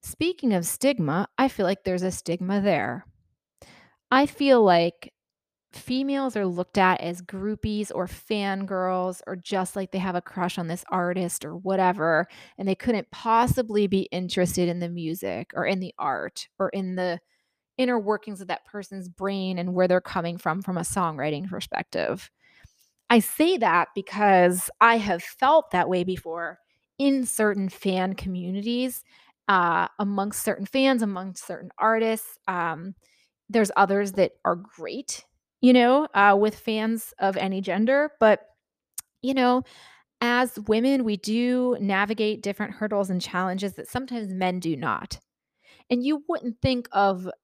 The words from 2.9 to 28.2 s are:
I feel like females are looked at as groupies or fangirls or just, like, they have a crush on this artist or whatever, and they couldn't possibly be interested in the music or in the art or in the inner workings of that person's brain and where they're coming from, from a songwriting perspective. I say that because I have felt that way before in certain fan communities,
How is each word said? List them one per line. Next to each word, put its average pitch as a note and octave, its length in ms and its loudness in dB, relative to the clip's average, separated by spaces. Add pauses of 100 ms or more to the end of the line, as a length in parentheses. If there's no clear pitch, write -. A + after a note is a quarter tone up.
I C4+ 160 4
feel C4+ 360 4
like E3+ 500 4 (600)
females C4+ 640 -4
are G3+ 80 0
looked F3+ 320 -4
at F#3 240 4
as F3 220 -8
groupies G#3 720 -6
or F3+ 120 -2
fangirls F#3+ 1200 -4
or F#3+ 100 -8
just, F#3 380 -4
like, G3 160 -6
they F#3+ 80 -4
have F3+ 160 -4
a F3 60 0
crush F3+ 380 -6
on F3 80 -4
this E3 240 -8
artist F3+ 560 -2
or D#3 100 -12
whatever, F#3 720 2 (300)
and G3 100 -4
they F#3+ 60 2
couldn't A3 360 -2
possibly A3+ 760 2
be F#3+ 160 2 (100)
interested F3+ 560 0
in F3 120 -4
the F3 100 -6
music D#3+ 640 -6
or - 100 -2
in F#3 160 -2
the F#3 180 -10
art - 480 -6 (120)
or G3 120 -2
in F#3 240 -6
the F3+ 240 -4 (600)
inner B3 200 0
workings G#3 440 -4
of F3+ 60 -16
that - 180 -6
person's F#3+ 420 -12
brain F#3+ 500 -4
and F3+ 140 -4
where F#3 160 2
they're F3+ 140 4
coming E3+ 340 -4
from, F3 240 -4
from F#3 160 -4
a E3 60 -4
songwriting D#3 680 -4
perspective. - 840 -6 (800)
I A#3+ 120 6
say E4+ 360 0
that F3 380 2
because F#3+ 760 4 (140)
I A#3 160 6
have G3+ 240 -2
felt D4+ 480 2
that F3+ 180 2
way F3+ 160 0
before E3+ 540 -6 (400)
in C#4 260 2
certain G3+ 460 0
fan F#3 420 -2
communities, G3 920 -4 (440)